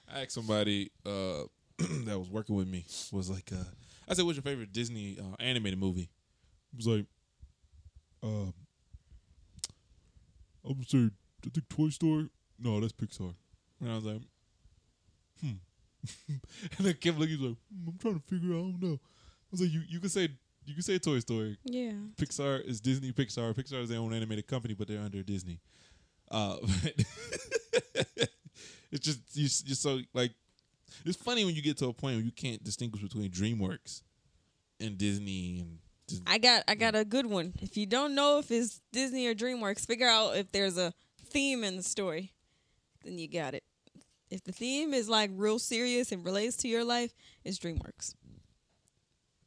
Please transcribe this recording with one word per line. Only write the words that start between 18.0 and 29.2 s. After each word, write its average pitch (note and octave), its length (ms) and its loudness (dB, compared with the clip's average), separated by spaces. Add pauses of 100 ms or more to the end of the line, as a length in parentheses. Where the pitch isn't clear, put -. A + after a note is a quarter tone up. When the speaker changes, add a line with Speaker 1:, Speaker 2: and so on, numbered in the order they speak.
Speaker 1:
to D#3 120 -2
figure F3+ 260 0
it E3 60 0
out. F3 80 -2
I F#3 40 -4
don't F3+ 120 -6
know." F3 120 0
I - 560 -14
was F3+ 100 -2
like, F3 120 4
"You, D#3+ 160 0
you E3+ 120 -6
could F#3+ 100 -2
say, F3+ 180 2 (360)
you C#3+ 100 -12
could F3 100 -4
say F#3+ 140 2
Toy D3 220 2
Story." G#2+ 440 -2
Speaker 2:
Yeah. B3 280 -2 (240)
Speaker 1:
Pixar C#3 480 0
is A#2 160 -4
Disney C3 320 2
Pixar. A#2 420 0
Pixar C3+ 280 -4
is A#2 60 -2
their A#2 100 -2
own A2+ 140 0
animated A2 340 -2
company, A#2+ 280 -2
but G2+ 140 -4
they're G#2+ 120 -4
under G2 220 -4
Disney. F2+ 380 -4 (680)
Uh, G2+ 300 0
<laughs> F#2+ 220 2
but - 100 0 (1000)
<laughs> - 340 0 (600)
it's D3 140 -4
just, C#3+ 160 0 (140)